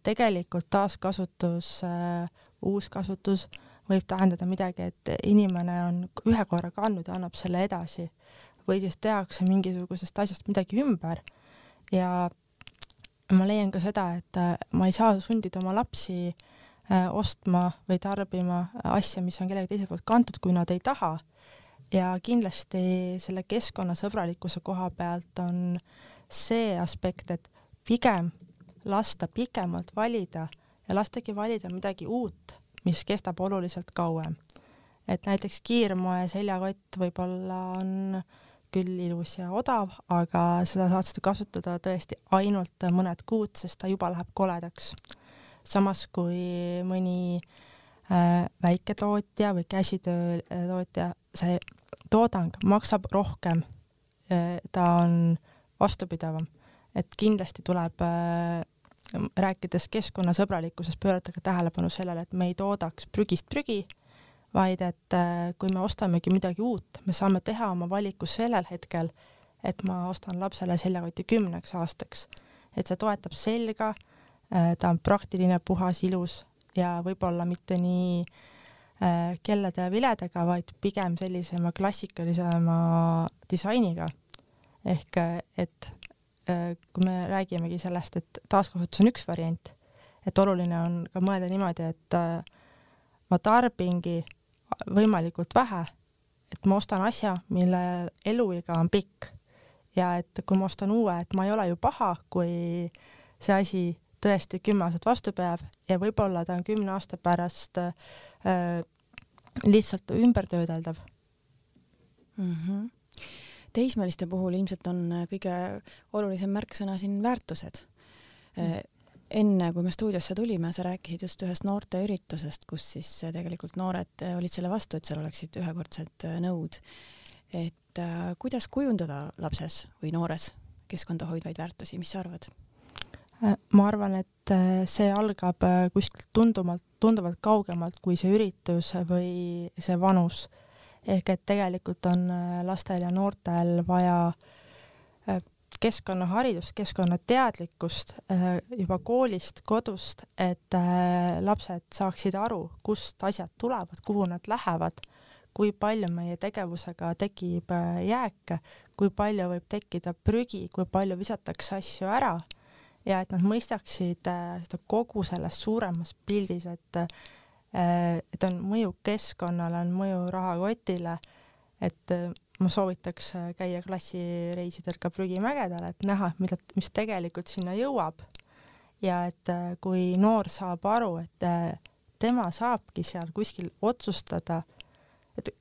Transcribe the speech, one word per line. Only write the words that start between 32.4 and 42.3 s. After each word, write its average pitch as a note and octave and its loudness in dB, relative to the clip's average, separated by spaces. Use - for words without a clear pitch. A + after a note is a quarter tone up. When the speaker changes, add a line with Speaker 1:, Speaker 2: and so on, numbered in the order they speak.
Speaker 1:
mis F3+ 2
kestab F#3+ -4
oluliselt F3+ -2
kauem. D#3+ -2
Et F#3 -2
näiteks G3 -2
kiirmoe F#3 2
seljakott F#3+ -4
võib-olla F#3 -4
on F#3+ -2
küll F#3 0
ilus E3+ -4
ja F3+ -6
odav, A3 0
aga F3 2
seda F#3 2
saad F#3 2
seda - -8
kasutada F3+ -2
tõesti F#3 -4